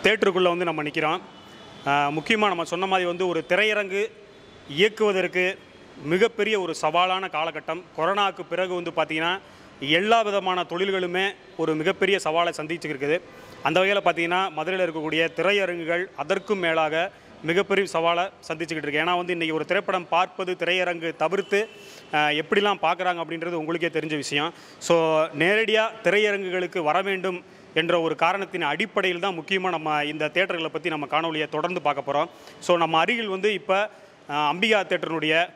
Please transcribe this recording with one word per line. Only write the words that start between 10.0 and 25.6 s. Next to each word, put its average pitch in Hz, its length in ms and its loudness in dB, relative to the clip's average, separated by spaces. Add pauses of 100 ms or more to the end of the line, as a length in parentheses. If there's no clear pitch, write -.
விதமான 185 480 0
தொழில்களுமே 185 680 -2 (220)
ஒரு 160 180 0
மிகப்பெரிய 185 480 2
சவாலை 170 340 2
சந்திச்சுக்கிட்டு 151 400 -6
இருக்குது. 151 240 0 (420)
அந்த 160 160 4
வகையில 196 260 2
பார்த்தீங்கன்னா, 175 520 2
மதுரையில 180 320 -2
இருக்கக்கூடிய 160 460 -2
திரையரங்குகள் 175 680 0 (100)
அதற்கும் 190 440 -2
மேலாக 160 520 0 (320)
மிகப்பெரிய 196 500 2
சவாலை 170 360 0 (180)
சந்திச்சுக்கிட்டு 160 240 -6
இருக்கு. 147 280 -2
ஏன்னா 175 160 2
வந்து 175 160 -2
இன்னைக்கு 165 240 -2
ஒரு 151 100 -2
திரைப்படம் 185 440 -2
பார்ப்பது 180 500 0
திரையரங்கு 170 560 -2
தவிர்த்து, 196 540 0 (440)
ஆ, 151 140 4
எப்படிலாம் 190 540 0
பார்க்குறாங்க 175 400 0
அப்படின்றது 165 300 -6
உங்களுக்கே 165 360 -2
தெரிஞ்ச 156 280 -2
விஷயம். 147 380 -2 (240)
So, 160 480 4
நேரடியா 214 640 2 (160)